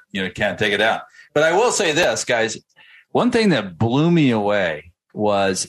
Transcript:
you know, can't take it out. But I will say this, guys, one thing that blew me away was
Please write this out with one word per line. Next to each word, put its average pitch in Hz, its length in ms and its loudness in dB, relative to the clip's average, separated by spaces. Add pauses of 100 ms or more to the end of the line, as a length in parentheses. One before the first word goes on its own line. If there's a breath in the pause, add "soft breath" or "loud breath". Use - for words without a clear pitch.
(120)
you 98 100 -6
know, 92 80 -6
can't 101 280 -4
take 104 160 0
it 98 80 0
out. 110 200 0 (300 loud breath)
But 147 120 2
I 160 120 2
will 226 160 2
say 175 200 0
this, 143 320 0
guys, 113 340 -2 (540 loud breath)
one 233 180 2
thing 226 180 2
that 101 300 -2
blew 135 320 2
me 156 200 4
away 101 600 -2 (220)
was 98 540 0